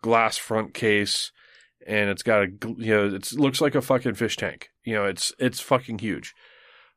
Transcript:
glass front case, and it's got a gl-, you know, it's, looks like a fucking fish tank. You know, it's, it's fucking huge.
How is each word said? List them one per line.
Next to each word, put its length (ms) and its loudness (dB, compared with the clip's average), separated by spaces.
glass 360 4
front 360 -4
case, 580 0
and 240 0
it's 140 -4
got 200 4
a 40 0
gl-, 300 -8
you 160 0
know, 220 4
it's, 180 -8
looks 280 0
like 120 2
a 80 2
fucking 340 0
fish 200 -2
tank. 340 -8
You 120 -4
know, 100 2
it's, 340 -2
it's 220 -2
fucking 380 -2
huge. 340 -6